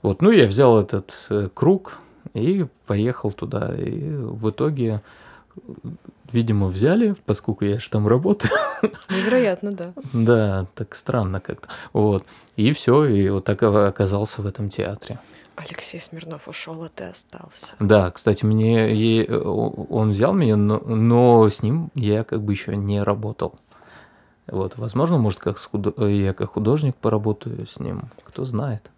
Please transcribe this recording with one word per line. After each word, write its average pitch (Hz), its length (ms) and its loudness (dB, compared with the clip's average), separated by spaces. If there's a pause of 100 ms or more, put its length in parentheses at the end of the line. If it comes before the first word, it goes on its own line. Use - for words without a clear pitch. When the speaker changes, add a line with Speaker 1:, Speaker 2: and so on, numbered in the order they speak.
Speaker 1:
Вот, 98 180 0
ну, 196 100 6
я 165 160 8
взял 113 320 6
этот, - 520 -4
э, 101 220 -2
круг 185 440 0 (380)
и 165 300 0 (220)
поехал 107 440 -2
туда. - 460 -6
И - 380 -6
в 110 340 -6
итоге, 120 520 -2 (1300)
видимо, 110 340 2
взяли, 180 480 2 (100)
поскольку 104 400 -2
я 101 140 -2
ж - 100 -12
там 104 180 0
работаю. 175 440 2 (300)
<laughs> 220 100 0 (180)
Speaker 2:
Невероятно, 202 640 0
да. 180 220 -10 (200)
Speaker 1:
Да, 107 600 2
так - 200 -12
странно 95 440 -4
как-то. - 280 -14 (260)
Вот. 104 320 2 (320)
И 110 160 4
все, 147 320 4
и 101 240 2
вот 98 160 -2
так 104 180 0
оказался 101 760 2
в 101 40 -8
этом 101 240 -6
театре. 101 500 -8 (380)
Speaker 2:
Алексей 165 420 -14
Смирнов 160 480 -16
ушел, 160 360 -14
а 160 60 -14
ты - 160 -14
остался. - 760 -20
Speaker 1:
Да, 101 320 6
кстати, - 340 -2
мне 110 500 2
е-, 113 320 2
о-, 110 600 -4
он 110 220 0
взял 110 220 2
меня, 131 220 2
но, 104 240 2
но 117 680 6
с - 140 -4
ним 151 320 -2
я 107 280 0
как - 180 -4
бы 104 120 -2
еще 101 220 -6
не 101 280 -2
работал. 104 500 -4 (960)
Вот, 95 300 -6
возможно, 127 400 -2
может, 107 220 0
как 101 200 -4
с - 80 -12
худо-, 104 400 -2
я 98 260 0
как - 200 -8
художник 127 420 0
поработаю 110 720 -4
с - 120 -20
ним, 92 240 -8 (200)
кто - 220 -10
знает. 117 520 -6